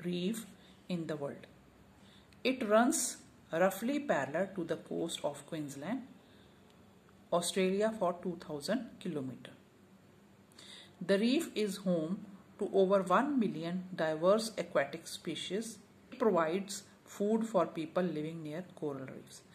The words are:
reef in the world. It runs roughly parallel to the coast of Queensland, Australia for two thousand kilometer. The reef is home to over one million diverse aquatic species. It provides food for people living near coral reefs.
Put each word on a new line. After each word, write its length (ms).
reef 400
in 200
the 100
world. 300
It 240
runs 520
roughly 480
parallel 560
to 80
the 140
coast 480
of 220
Queensland, 560
Australia 680
for 240
two 140
thousand 400
kilometer. 500
The 140
reef 340
is 240
home 360
to 140
over 280
one 360
million 460
diverse 640
aquatic 500
species. 680
It 100
provides 640
food 420
for 200
people 380
living 400
near 200
coral 300
reefs. 340